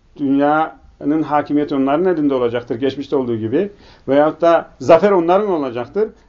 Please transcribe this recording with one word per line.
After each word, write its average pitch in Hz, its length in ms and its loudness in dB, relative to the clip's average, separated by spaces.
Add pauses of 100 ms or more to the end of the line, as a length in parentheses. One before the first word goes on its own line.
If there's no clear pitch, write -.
(180)
Dünyanın 147 1040 -2
hakimiyeti 147 520 -2
onların 139 300 0
elinde 156 280 0
olacaktır, 120 420 -2
geçmişte 139 400 -4
olduğu 120 220 -2
gibi. 135 340 -2 (360)
Veyahut 151 340 2
da 165 280 2 (100)
zafer 165 320 4
onların 190 380 2
olacaktır. 147 600 -4 (200)